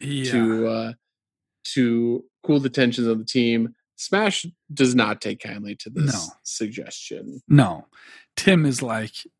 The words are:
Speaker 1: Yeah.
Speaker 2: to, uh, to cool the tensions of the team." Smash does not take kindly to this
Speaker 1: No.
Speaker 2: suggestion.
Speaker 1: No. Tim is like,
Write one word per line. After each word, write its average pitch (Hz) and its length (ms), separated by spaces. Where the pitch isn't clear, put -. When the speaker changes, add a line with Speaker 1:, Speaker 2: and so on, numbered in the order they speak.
Speaker 1:
Yeah. 135 300
Speaker 2:
to, 113 360
uh, 113 260
to 120 500
cool 147 160
the 135 100
tensions 120 380
of 113 120
the 113 60
team." 117 500
Smash 196 500
does 127 220
not 107 260
take 101 180
kindly 104 380
to - 140
this 147 220
Speaker 1:
No. 92 120
Speaker 2:
suggestion. - 1040
Speaker 1:
No. 127 380
Tim 180 300
is 131 160
like, 113 320